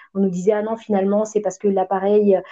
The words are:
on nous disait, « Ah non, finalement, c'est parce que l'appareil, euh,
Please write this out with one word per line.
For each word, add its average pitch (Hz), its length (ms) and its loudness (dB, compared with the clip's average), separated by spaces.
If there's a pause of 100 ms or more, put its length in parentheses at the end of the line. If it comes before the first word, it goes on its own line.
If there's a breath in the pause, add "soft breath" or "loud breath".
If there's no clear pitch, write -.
(140 loud breath)
on 196 60 -2
nous 196 80 2
disait, « 180 260 0
Ah 208 80 -2
non, 226 140 -6
finalement, 202 480 0
c'est 214 160 -4
parce 190 160 -4
que 208 120 -2
l'appareil, 196 680 2
euh, 180 40 2 (100 loud breath)